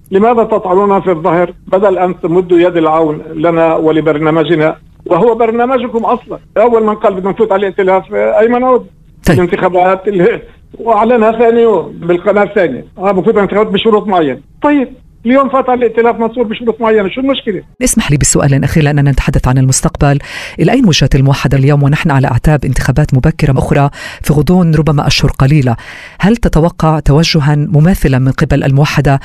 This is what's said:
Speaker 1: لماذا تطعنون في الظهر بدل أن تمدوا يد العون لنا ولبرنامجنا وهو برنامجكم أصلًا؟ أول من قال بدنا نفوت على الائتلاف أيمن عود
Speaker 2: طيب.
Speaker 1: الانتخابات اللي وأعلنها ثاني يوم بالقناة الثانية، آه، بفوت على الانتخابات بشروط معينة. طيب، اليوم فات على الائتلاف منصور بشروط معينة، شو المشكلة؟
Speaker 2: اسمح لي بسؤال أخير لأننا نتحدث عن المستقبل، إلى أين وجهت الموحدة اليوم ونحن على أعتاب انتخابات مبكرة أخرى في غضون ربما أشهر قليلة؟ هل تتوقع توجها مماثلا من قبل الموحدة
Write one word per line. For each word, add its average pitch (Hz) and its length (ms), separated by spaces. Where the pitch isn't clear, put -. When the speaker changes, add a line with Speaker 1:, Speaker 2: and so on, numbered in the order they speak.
Speaker 1:
لماذا 226 320
تطعنون 196 580
في 180 100
الظهر 175 420
بدل 190 300
أن 180 220
تمدوا 175 400
يد 175 180
العون 156 440
لنا 165 400
ولبرنامجنا 156 1000
وهو 220 300
برنامجكم 233 680
أصلًا؟ 226 340
أول 226 260
من 214 120
قال 208 180
بدنا 185 180
نفوت 214 200
على 190 80
الائتلاف 190 540
أيمن 220 500
عود 254 220
Speaker 2:
طيب. 165 100
Speaker 1:
الانتخابات 185 720
اللي 175 340
وأعلنها 226 520
ثاني 233 300
يوم 185 400
بالقناة 180 420
الثانية، 170 420
آه، 196 140
بفوت 185 160
على 214 160
الانتخابات 196 300
بشروط 208 340
معينة. 160 320
طيب، 294 320
اليوم 262 240
فات 254 200
على 247 160
الائتلاف 226 340
منصور 233 240
بشروط 226 380
معينة، 220 280
شو 254 120
المشكلة؟ 247 420
Speaker 2:
اسمح 226 280
لي 147 60
بسؤال 139 460
أخير 151 200
لأننا 143 280
نتحدث 139 360
عن 127 100
المستقبل، 139 640
إلى 165 120
أين 254 160
وجهت 143 280
الموحدة 135 420
اليوم 143 260
ونحن 147 280
على 135 160
أعتاب 139 380
انتخابات 135 480
مبكرة 135 460
أخرى 143 300
في - 120
غضون 165 420
ربما 151 320
أشهر 135 240
قليلة؟ 135 440
هل 220 180
تتوقع 160 600
توجها 147 560
مماثلا 147 640
من 131 120
قبل 139 320
الموحدة 139 600